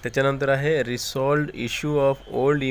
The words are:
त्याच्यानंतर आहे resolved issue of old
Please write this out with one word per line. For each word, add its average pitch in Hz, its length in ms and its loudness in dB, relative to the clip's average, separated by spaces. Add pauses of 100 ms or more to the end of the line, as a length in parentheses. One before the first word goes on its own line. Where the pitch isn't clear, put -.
त्याच्यानंतर 135 460 0
आहे 139 340 2
resolved 135 640 0
issue 147 480 -4
of 135 400 0
old 139 360 2